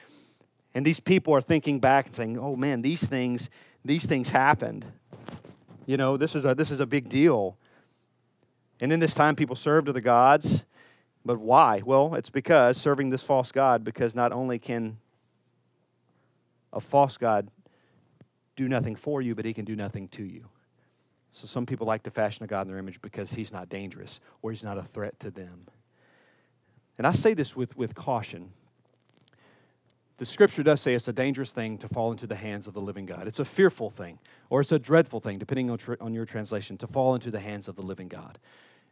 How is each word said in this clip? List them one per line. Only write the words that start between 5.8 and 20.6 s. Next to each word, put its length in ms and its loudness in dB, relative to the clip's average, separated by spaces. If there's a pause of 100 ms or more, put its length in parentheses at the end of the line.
You 100 0
know, 200 2
this 180 -2
is 100 0
a, 80 4
this 160 0
is 100 -4
a 60 0
big 240 -2
deal." 480 4 (1300)
And 80 2
in 80 2
this 140 2
time, 220 4
people 200 -2
served 340 2
other 120 -4
gods. 640 4 (600)
But 140 -2
why? 480 6
Well, 300 4
it's 160 -6
because 460 6
serving 340 0
this 100 -2
false 300 0
god, 320 2
because 320 -4
not 160 2
only 260 -4
can 400 -6 (1800)
a 60 -6
false 360 2
god 360 0 (1040)
do 120 -4
nothing 280 -2
for 260 -6
you, 140 -4
but 100 -6
he 80 -6
can 120 -10
do 100 -8
nothing 320 -8
to 160 -14
you. 220 -16 (840)